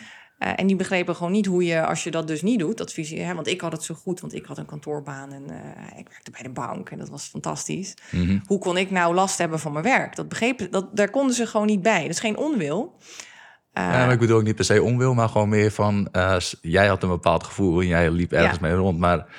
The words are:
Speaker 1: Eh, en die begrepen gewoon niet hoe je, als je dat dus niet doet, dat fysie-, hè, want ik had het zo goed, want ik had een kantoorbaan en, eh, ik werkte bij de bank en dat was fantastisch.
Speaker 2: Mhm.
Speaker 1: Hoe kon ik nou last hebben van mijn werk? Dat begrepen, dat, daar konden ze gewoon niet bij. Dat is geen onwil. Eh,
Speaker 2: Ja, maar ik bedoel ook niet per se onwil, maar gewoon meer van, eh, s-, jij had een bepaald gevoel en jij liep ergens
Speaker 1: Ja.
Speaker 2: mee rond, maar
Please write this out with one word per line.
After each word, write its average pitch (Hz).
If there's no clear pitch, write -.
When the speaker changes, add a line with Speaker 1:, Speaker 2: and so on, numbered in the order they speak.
Speaker 1:
Eh, -
en 190
die 190
begrepen 180
gewoon 175
niet 208
hoe 180
je, 165
als 156
je 170
dat 160
dus 156
niet 220
doet, 170
dat -
fysie-, 160
hè, 175
want 160
ik 180
had 170
het 160
zo 170
goed, 180
want 151
ik -
had 143
een 151
kantoorbaan 143
en, 139
eh, -
ik -
werkte -
bij -
de 127
bank 107
en -
dat 147
was 143
fantastisch. 156
Speaker 2:
Mhm. 87
Speaker 1:
Hoe 196
kon 180
ik 190
nou 175
last 190
hebben 160
van 151
mijn 151
werk? 233
Dat 156
begrepen, 233
dat, 196
daar 208
konden 269
ze 233
gewoon 214
niet 208
bij. 196
Dat 139
is 170
geen 214
onwil. 240
Eh, -
Speaker 2:
Ja, 90
maar 127
ik 123
bedoel 113
ook 110
niet 107
per 95
se 101
onwil, 123
maar 113
gewoon 104
meer 107
van, 101
eh, 92
s-, -
jij 90
had 95
een 95
bepaald 85
gevoel 90
en 92
jij 85
liep 85
ergens 82
Speaker 1:
Ja. 80
Speaker 2:
mee 85
rond, 92
maar 87